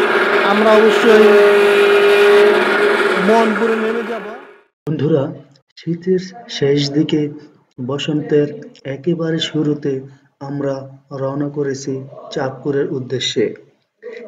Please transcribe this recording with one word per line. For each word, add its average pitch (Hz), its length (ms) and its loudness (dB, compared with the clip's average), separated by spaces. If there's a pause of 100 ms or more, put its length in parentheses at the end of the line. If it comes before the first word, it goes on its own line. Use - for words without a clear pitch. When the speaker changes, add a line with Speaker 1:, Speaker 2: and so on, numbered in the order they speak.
(500)
Speaker 1:
আমরা 214 200 2
অবশ্যই 214 580 6 (2000)
মোহনপুরে 226 480 2
নেমে 226 320 -4
যাব। 226 140 -8 (680)
Speaker 2:
বন্ধুরা, 151 440 -2 (440)
শীতের 185 420 -4 (300)
শেষ 143 420 0
দিকে, 147 380 0 (580)
বসন্তের 147 840 -2 (160)
একেবারে 160 540 -4
শুরুতে 147 600 -4 (400)
আমরা 139 580 -8 (140)
রওনা 139 360 -4
করেছি 139 560 -6 (260)
চাঁদপুরের 139 640 -4
উদ্দেশ্যে। 123 640 -4 (720)